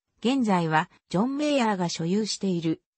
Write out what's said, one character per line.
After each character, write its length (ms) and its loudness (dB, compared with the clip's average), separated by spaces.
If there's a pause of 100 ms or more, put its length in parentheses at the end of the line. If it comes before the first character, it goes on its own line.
(200)
現 240 0
在 240 2
は 220 0 (200)
ジ 80 0
ョ 80 2
ン・ 100 -4
メ 160 0
イ 60 4
ヤ 160 2
ー 20 -2
が 120 -2
所 180 -6
有 200 0
し 120 -8
て 100 -4
い 140 0
る、 180 -2 (180)